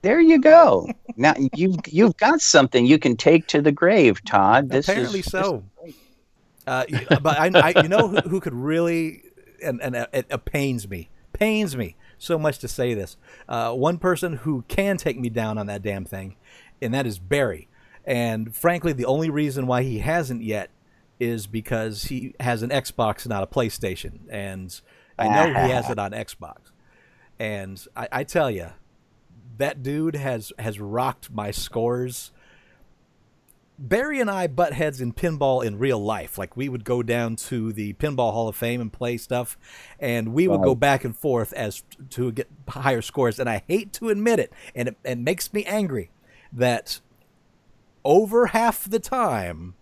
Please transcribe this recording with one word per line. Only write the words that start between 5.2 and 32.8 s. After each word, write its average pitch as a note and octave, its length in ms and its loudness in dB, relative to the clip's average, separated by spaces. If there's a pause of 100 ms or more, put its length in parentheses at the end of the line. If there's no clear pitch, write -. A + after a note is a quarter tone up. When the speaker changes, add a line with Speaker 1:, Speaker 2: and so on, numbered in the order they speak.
Speaker 2:
so. F#3 360 -2 (220)
Speaker 1:
this - 80 -20 (720)
Speaker 2:
Uh, B2+ 260 -2
y-, A#2+ 140 -2 (160)
but D3+ 180 2
I, F3 120 2 (240)
I, F3+ 80 8
you D#3+ 40 4
know G#3+ 200 4
who, F#3+ 100 0 (120)
who F#3 120 0
could - 140 -6
really, D#3+ 680 -2 (420)
and, B2 180 -4
and, B2+ 140 -6
uh, A#2 160 -4
it, C3 180 -2
it C3 160 -6
pains B2+ 440 -4
me, F#2 200 -12 (240)
pains G#3+ 440 0
me G2 180 -8 (220)
so E3+ 220 -2
much D#3 200 -2
to B2+ 80 -12
say B2 280 -2
this. F#2+ 200 -8 (320)
Uh, A#2 260 -4
one D3+ 260 0
person F3 380 -2
who C#3 300 -4
can G3 300 0
take C3 220 -4
me B2 100 -2
down A2 280 -4
on G2+ 100 -6
that G2+ 160 -8
damn G2 220 -6
thing, F#2+ 300 -12 (460)
and A#2+ 120 -4
that C3+ 140 -2
is G2 120 -8
Barry. G2+ 480 -2 (360)
And A2+ 520 -4
frankly, E3+ 380 0
the B2 120 -4
only D3+ 240 0
reason C#3 380 -2
why B2 160 0
he A2 160 -4
hasn't B2+ 420 -4
yet G#2+ 300 -6 (480)
is A#2 260 -4
because A2 600 -6
he B2+ 340 -8
has A#2+ 240 -2
an B2 80 -6
Xbox, A#2+ 560 -4
not G2+ 160 -4
a - 40 -6
PlayStation. G2+ 840 -6
And F#2+ 520 -12 (380)
I A2 80 0
know G#2 220 4
he B2 200 0
has B2 200 -2
Speaker 1:
<laughs> - 20 -4
Speaker 2:
it G#2+ 80 -4
on G2+ 120 -6
Xbox. - 460 -14 (800)
And G2 420 -8 (160)
I, A2+ 160 -10
I C3 120 -4
tell C#3+ 260 0
ya, F2 200 -8 (880)
that C#3 260 -4
dude D3 320 -4
has, C3 440 -6
has G#2+ 200 -8
rocked A#2 520 -6
my G#2 200 -6
scores. B2 800 -6 (1500)